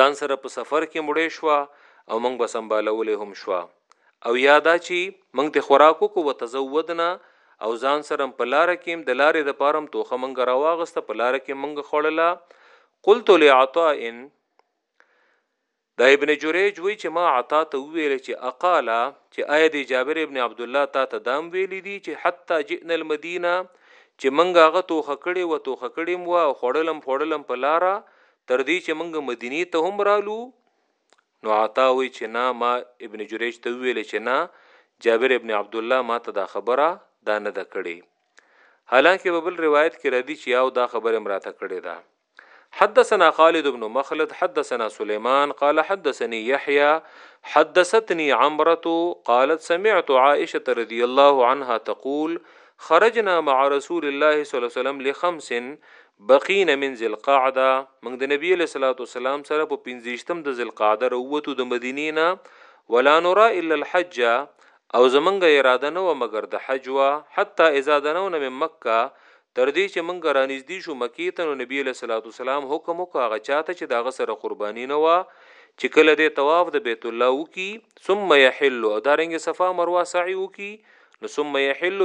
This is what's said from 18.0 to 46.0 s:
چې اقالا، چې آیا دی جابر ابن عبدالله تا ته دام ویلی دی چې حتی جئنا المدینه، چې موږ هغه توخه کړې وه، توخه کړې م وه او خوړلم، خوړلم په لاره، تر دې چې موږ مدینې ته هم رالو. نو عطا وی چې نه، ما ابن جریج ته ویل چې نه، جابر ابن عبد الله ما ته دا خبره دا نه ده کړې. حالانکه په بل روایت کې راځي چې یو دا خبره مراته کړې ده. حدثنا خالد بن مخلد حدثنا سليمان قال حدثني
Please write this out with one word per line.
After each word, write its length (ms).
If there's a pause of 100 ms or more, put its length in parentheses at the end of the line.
چې 180 (180)
اقالا، 500 (320)
چې 240
آیا 180
دی 160
جابر 320
ابن 220
عبدالله 400 (100)
تا 160
ته 160
دام 300
ویلی 320
دی 100
چې 240
حتی 340 (140)
جئنا 300
المدینه، 520 (680)
چې 60 (120)
موږ 260
هغه 280
توخه 320
کړې 260
وه، 180
توخه 260
کړې 280
م 100
وه 140
او 160
خوړلم، 440
خوړلم 440
په 160
لاره، 280 (520)
تر 200
دې 180
چې 140
موږ 120 (180)
مدینې 340 (120)
ته 140
هم 220
رالو. 300 (1040)
نو 100
عطا 360
وی 200
چې 280
نه، 140 (100)
ما 100 (360)
ابن 260
جریج 260
ته 240
ویل 200
چې 240
نه، 220 (580)
جابر 280
ابن 240
عبد 160
الله 340
ما 80
ته 220
دا 60
خبره 440 (400)
دا 100
نه 100
ده 240
کړې. 240 (960)
حالانکه 420
په 100
بل 200
روایت 340
کې 160
راځي 260
چې 60
یو 220 (100)
دا 80
خبره 320
مراته 320
کړې 360
ده. 80 (800)
حدثنا 580
خالد 360
بن 160 (120)
مخلد 420
حدثنا 520
سليمان 600
قال 300
حدثني 640